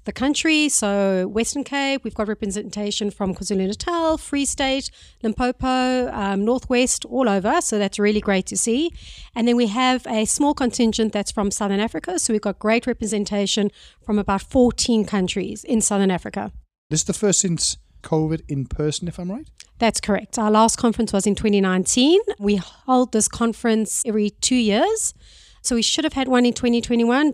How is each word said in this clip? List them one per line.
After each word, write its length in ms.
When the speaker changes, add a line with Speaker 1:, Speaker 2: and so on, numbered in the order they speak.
Speaker 1:
the 80
country. 580
So 580
Western 360
Cape, 400
we've 100
got 140
representation 800
from 240
KwaZulu-Natal, 880
Free 260
State, 460
Limpopo, 880
um, 340
Northwest, 600
all 220
over. 320
So 200
that's 180
really 240
great 240
to 100
see. 360
And 140
then 80
we 100
have 400
a 200
small 280
contingent 580
that's 200
from 180
Southern 300
Africa. 400
So 140
we've 60
got 200
great 260
representation 840
from 140
about 240
fourteen 640
countries 580
in 180
Southern 300
Africa. 400
Speaker 2:
This 80
is 60
the 80
first 260
since 380
covid 440
in 200
person, 400
if 100
I'm 140
right? 180
Speaker 1:
That's 200
correct. 380
Our 140
last 240
conference 360
was 140
in 80
twenty 280
nineteen. 580
We 200
hold 540
this 160
conference 800
every 240
two 260
years. 600
So 120
we 80
should 220
have 100
had 140
one 180
in 80
twenty 260
twenty-one, 540